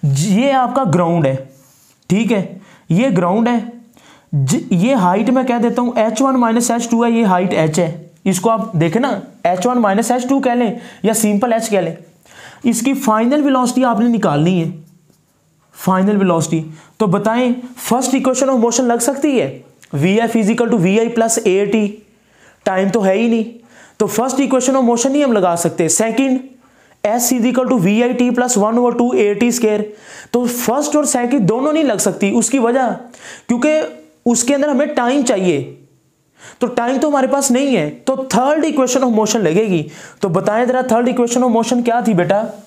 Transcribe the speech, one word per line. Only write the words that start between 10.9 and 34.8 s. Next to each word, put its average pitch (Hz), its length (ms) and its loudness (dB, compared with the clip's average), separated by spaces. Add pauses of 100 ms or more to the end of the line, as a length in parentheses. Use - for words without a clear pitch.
या 220 100 2
सिंपल 214 380 0
एच 226 140 -2
कह 202 140 0
लें, 165 160 -6 (680)
इसकी 254 300 0
फाइनल 240 460 0
वेलोसिटी 254 440 2
आपने 233 240 2
निकालनी 175 500 2
है, 160 120 -2 (1040)
फाइनल 190 420 0
वेलोसिटी। 165 480 0 (340)
तो 220 80 2
बताएं, 226 480 0 (260)
first 254 320 -2
equation 262 360 0
of 262 100 2
motion 240 280 0
लग 233 140 0
सकती 277 360 0
है, 151 100 0 (480)
वी 175 240 2
एफ 226 180 -2
is 208 120 2
equal 233 200 0
to 240 100 2
वी 190 200 2
आई 233 100 0
plus 226 300 0
ए 202 260 2
टी, 214 220 0 (800)
टाइम 196 240 0
तो 220 120 -2
है 190 140 2
ही 233 140 0
नहीं, 226 160 0 (540)
तो 214 100 0
first 247 300 -2
equation 262 360 0
of 262 100 2
motion 240 220 2
नहीं 285 160 2
हम 262 100 2
लगा 180 240 2
सकते। 170 340 -2
सेकंड, 254 480 0 (640)
S 233 300 0
is 233 120 0
equal 254 240 0
to 254 100 2
वी 202 220 2
आई 247 120 2
टी 240 180 2
प्लस 247 260 0
वन 214 200 2
ओवर 247 180 2
टू 240 180 0
ए 208 200 2
टी 240 180 2
स्क्वायर, 214 300 0 (520)
तो 247 140 0
फर्स्ट 262 480 -2
और 302 120 2
सेकंड 240 400 0
दोनों 262 260 0
नहीं 320 100 2
लग 220 160 0
सकती। 196 340 0
उसकी 240 260 0
वजह, 240 320 0 (560)
क्योंकि 302 320 0 (460)
उसके 240 280 0
अंदर 285 160 0
हमें 294 260 -2